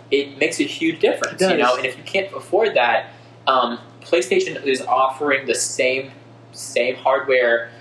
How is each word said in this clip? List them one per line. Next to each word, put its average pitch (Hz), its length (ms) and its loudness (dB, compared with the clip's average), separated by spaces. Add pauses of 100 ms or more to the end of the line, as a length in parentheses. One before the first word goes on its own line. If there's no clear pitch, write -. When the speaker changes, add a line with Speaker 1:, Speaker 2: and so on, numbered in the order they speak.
(100)
Speaker 1:
it 139 280 0
makes 147 220 -2
a 143 40 2
huge 160 360 -2
difference, - 420 0
Speaker 2:
It 185 80 4
Speaker 1:
you 170 80 2
know, 135 60 2
Speaker 2:
does. 123 140 4
Speaker 1:
and 131 80 -4
if 127 120 -6
you - 60 -20
can't - 300 -4
afford 190 400 0
that, 117 360 2 (360)
um, 123 320 2 (240)
PlayStation 175 640 0
is 131 180 0
offering 131 640 0
the 117 80 0
same, 131 580 -2 (400)
same 127 440 -2
hardware, 131 760 2 (100)